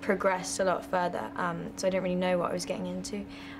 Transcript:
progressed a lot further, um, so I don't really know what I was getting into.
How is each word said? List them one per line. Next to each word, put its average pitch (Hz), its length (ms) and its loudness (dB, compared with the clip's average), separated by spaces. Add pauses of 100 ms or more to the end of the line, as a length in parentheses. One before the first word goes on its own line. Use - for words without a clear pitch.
progressed - 580 2
a 196 40 4
lot 180 220 4
further, 180 500 0
um, 175 400 -2
so 190 120 0
I 185 40 4
don't 190 120 2
really 180 120 2
know 185 220 4
what 170 120 2
I - 40 -2
was 175 120 -4
getting 185 220 -4
into. 185 360 -6 (360)